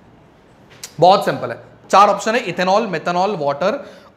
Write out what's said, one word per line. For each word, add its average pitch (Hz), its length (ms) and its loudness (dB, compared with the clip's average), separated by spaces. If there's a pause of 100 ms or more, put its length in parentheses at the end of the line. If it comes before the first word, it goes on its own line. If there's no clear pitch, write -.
(1000)
बहुत 190 240 4
simple 127 260 -4
है, - 120 -12 (280)
चार 202 180 8
option 202 260 -2
है, 254 60 0
इथेनॉल, 190 460 0
methanol, 175 540 -2
water 147 500 -4 (260)